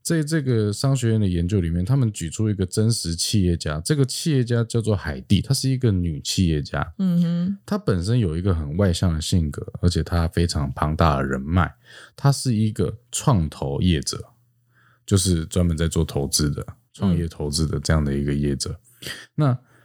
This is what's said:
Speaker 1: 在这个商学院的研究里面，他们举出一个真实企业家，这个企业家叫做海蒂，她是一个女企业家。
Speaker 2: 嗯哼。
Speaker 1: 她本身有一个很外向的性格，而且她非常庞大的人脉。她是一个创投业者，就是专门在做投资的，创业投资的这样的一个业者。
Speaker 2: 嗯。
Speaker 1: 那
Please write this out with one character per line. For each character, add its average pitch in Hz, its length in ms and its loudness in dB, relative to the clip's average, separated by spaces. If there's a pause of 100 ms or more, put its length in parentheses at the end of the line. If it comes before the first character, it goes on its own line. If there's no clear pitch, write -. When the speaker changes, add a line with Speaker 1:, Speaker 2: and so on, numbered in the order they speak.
Speaker 1:
在 165 220 0
这 156 180 -2
个 110 320 2
商 135 220 2
学 117 140 0
院 110 100 4
的 104 80 4
研 87 200 2
究 101 140 2
里 85 80 0
面， 87 160 0
他 120 100 2
们 123 160 2
举 82 200 -6
出 107 180 -2
一 104 40 0
个 95 120 0
真 110 260 0
实 87 220 -2
企 98 300 0
业 87 120 4
家， 78 260 -4
这 156 140 0
个 143 80 2
企 - 280 -2
业 131 120 2
家 117 200 0
叫 117 180 -2
做 107 140 0
海 76 240 -6
蒂， - 200 2
她 123 140 -2
是 131 160 0
一 131 80 0
个 123 140 2
女 87 300 0
企 - 260 0
业 76 160 2
家。 - 340 -6
Speaker 2:
嗯 175 240 2
哼。 175 420 0
Speaker 1:
她 208 140 -2
本 98 260 0
身 113 140 0
有 90 180 0
一 87 60 -2
个 92 140 2
很 76 220 -4
外 95 140 4
向 85 220 0
的 78 80 -2
性 80 300 0
格， - 100 -10 (200)
而 87 80 4
且 82 120 0
她 82 280 0
非 85 180 0
常 73 260 -4
庞 76 220 -2
大 78 220 4
的 67 60 -2
人 67 160 -4
脉。 78 320 0 (440)
她 139 160 2
是 131 240 -2
一 107 160 0
个 107 260 -4 (140)
创 95 380 2
投 69 320 -4
业 85 180 4
者， - 240 -8 (840)
就 101 100 2
是 87 300 0
专 90 180 0
门 85 140 2
在 82 100 0
做 80 160 0
投 71 240 -2
资 73 220 0
的， 71 160 -6 (280)
创 95 220 0
业 85 120 -2
投 78 220 -6
资 73 180 0
的 71 120 -2
这 78 140 0
样 80 100 4
的 69 120 0
一 71 80 -2
个 71 100 0
业 71 220 0
者。 - 160 -6
Speaker 2:
嗯。 - 380 -16 (260)
Speaker 1:
那 131 240 2 (260)